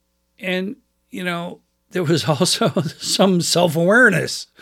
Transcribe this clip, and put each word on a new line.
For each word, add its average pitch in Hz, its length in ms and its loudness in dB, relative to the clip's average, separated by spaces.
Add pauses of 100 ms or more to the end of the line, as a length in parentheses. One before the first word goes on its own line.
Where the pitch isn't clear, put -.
(380)
and, 185 380 -6 (340)
you 190 140 -10
know, 175 380 -8 (300)
there 180 120 -2
was 156 220 0
<laughs> - 20 -2
also 165 420 0 (300)
some 180 420 2
self-awareness 175 1040 2 (140)